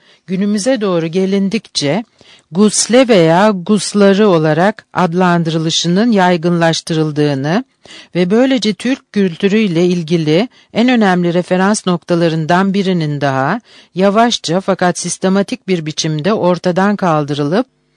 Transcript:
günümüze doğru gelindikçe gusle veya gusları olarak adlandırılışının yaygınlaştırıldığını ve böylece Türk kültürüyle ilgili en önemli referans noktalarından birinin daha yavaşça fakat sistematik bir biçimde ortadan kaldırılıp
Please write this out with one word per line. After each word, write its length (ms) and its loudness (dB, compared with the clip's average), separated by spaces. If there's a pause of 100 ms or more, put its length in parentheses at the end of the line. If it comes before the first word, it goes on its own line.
(280)
günümüze 540 -2
doğru 260 -2
gelindikçe 960 -2 (480)
gusle 560 2
veya 440 4
gusları 800 2
olarak 640 0
adlandırılışının 1160 0
yaygınlaştırıldığını 1500 0 (520)
ve 140 0
böylece 440 0
Türk 400 -6
kültürüyle 720 0
ilgili 640 0 (240)
en 160 2
önemli 440 2
referans 540 0
noktalarından 840 0
birinin 480 -2
daha 400 -2 (340)
yavaşça 640 0
fakat 380 -2
sistematik 680 -2
bir 180 -2
biçimde 480 -4
ortadan 640 0
kaldırılıp 720 -2 (300)